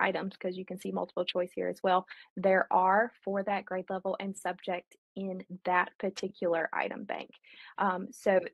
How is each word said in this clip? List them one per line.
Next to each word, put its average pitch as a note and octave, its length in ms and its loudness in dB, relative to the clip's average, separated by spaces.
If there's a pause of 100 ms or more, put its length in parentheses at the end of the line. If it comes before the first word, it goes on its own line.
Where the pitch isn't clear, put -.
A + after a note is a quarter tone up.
items, F#3 360 0
'cause F#3 200 -6
you F#3+ 80 -8
can F#3+ 140 -10
see G3 140 -6
multiple F3+ 320 -4
choice F3+ 280 -2
here F3+ 160 -2
as F3+ 140 -6
well, F#3 240 4 (300)
there F#3+ 360 4
are F#3+ 400 6 (120)
for G3 180 -2
that G3+ 220 -2
grade F#3 260 -6
level F#3+ 300 -2
and G3 160 -6
subject F3+ 600 -6 (180)
in F#3+ 300 -6 (200)
that F3+ 340 2
particular F#3+ 760 -2
item - 320 -2
bank. - 260 -6 (480)
Um, F#3+ 340 0
so F#3+ 280 4 (140)